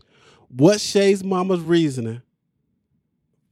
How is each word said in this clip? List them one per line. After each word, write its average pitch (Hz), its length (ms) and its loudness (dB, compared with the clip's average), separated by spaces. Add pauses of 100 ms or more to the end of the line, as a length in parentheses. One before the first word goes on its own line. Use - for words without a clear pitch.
(480)
What's 165 340 2
Shay's 196 400 0
mama's 185 380 -2
reasoning 135 640 -2 (1300)